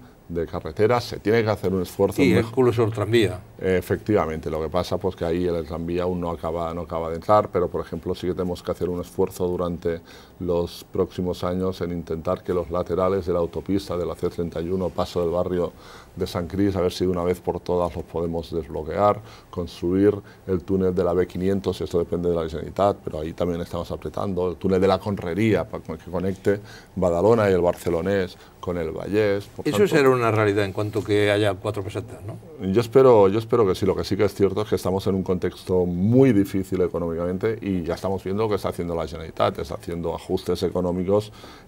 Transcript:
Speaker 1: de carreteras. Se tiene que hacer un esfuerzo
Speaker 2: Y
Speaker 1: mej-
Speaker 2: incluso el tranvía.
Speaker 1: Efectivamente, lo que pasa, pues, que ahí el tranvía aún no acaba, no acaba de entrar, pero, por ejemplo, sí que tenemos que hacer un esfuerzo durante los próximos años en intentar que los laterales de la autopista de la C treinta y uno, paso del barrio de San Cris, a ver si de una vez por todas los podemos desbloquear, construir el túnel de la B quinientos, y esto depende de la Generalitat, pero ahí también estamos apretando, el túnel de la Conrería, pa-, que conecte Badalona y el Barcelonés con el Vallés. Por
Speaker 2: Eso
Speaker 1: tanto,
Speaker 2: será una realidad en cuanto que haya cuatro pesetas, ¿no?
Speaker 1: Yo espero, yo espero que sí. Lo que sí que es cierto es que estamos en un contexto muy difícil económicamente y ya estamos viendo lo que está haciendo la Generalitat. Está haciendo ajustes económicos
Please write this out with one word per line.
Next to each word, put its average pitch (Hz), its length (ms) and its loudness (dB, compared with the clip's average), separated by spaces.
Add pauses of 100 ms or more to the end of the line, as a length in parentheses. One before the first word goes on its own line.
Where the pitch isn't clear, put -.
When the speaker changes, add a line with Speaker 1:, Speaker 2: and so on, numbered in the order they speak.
(280)
Speaker 1:
de 82 180 -4
carreteras. 104 580 0
Se - 140 -8
tiene 107 260 2
que 107 60 0
hacer 92 220 0
un 92 100 0
esfuerzo 98 380 0
Speaker 2:
Y 92 120 6
Speaker 1:
mej- 113 160 4
Speaker 2:
incluso 120 340 2
el 110 80 2
tranvía. 104 500 2 (200)
Speaker 1:
Efectivamente, 90 920 0
lo 78 100 -2
que 80 80 -4
pasa, 90 280 -2
pues, 90 180 -2
que - 100 -8
ahí 87 220 0
el 85 180 -2
tranvía 85 380 -4
aún 90 180 -2
no 85 100 -4
acaba, 82 440 -6
no 87 60 -6
acaba 82 300 -6
de 82 60 -6
entrar, 104 360 4
pero, 87 160 0
por 82 120 -4
ejemplo, 87 320 -6
sí 87 140 -8
que 90 60 0
tenemos 90 280 -4
que 90 120 -4
hacer 85 160 -4
un 87 120 -4
esfuerzo 92 460 -2
durante 87 540 -4 (400)
los 87 500 -2
próximos 90 540 -2
años 92 360 -2
en 87 120 -4
intentar 82 500 -4
que - 100 -4
los 87 180 -2
laterales 90 560 0
de 90 60 0
la 87 60 0
autopista 85 580 -2
de 87 80 -4
la 78 120 -6
C 87 140 -2
treinta 85 300 -6
y 85 80 -6
uno, 92 200 -2
paso - 320 -4
del 85 100 0
barrio 87 420 -2 (440)
de 90 100 -4
San 87 200 -4
Cris, 98 300 0
a 92 40 0
ver 90 120 2
si - 120 -4
de 92 60 2
una 87 120 -2
vez 90 180 0
por 85 200 -4
todas 87 340 -2
los 85 100 -8
podemos 82 480 -6
desbloquear, 82 680 0 (280)
construir 92 640 0 (320)
el 92 160 -2
túnel 95 320 0
de 90 100 2
la 87 80 2
B 90 140 2
quinientos, 95 540 -2
y 85 40 -6
esto 87 140 -2
depende 87 300 -2
de 87 60 2
la 82 140 -2
Generalitat, 80 560 0
pero 78 160 -6
ahí 82 120 -6
también 87 280 -2
estamos 85 320 -8
apretando, 90 580 -4
el 82 60 -8
túnel 95 240 2
de 95 80 4
la 95 100 4
Conrería, 92 640 0
pa-, - 160 -10
que 80 300 -12
conecte 95 500 -2 (360)
Badalona 95 520 4
y 95 40 6
el 90 80 4
Barcelonés 90 760 0 (240)
con 87 160 -6
el 80 140 -4
Vallés. 101 560 0 (100)
Por - 100 -8
Speaker 2:
Eso 151 120 0
Speaker 1:
tanto, 185 180 4
Speaker 2:
será 139 140 6
una 120 200 4
realidad 104 340 4
en 95 80 -4
cuanto 107 300 -2
que 104 280 4
haya 104 240 4
cuatro 104 280 -6
pesetas, - 420 -10
¿no? 98 120 -10 (360)
Speaker 1:
Yo 113 80 4
espero, 117 480 8
yo 101 100 2
espero 113 280 2
que 90 80 4
sí. 101 120 -2
Lo 87 100 4
que 85 80 -2
sí 95 120 -2
que 104 80 2
es 95 100 0
cierto 98 280 2
es 107 60 -6
que 95 80 0
estamos 92 320 -2
en 95 80 2
un 92 80 -2
contexto 92 600 0
muy 110 480 4
difícil 95 480 0
económicamente 87 800 -2
y 92 220 -2
ya 80 120 -4
estamos 95 280 -4
viendo 101 220 -2
lo 110 40 0
que 104 60 0
está 95 140 -2
haciendo 87 260 -4
la 80 140 -4
Generalitat. 82 500 -2
Está - 160 -8
haciendo 85 400 -6
ajustes - 480 -4
económicos 90 720 0 (360)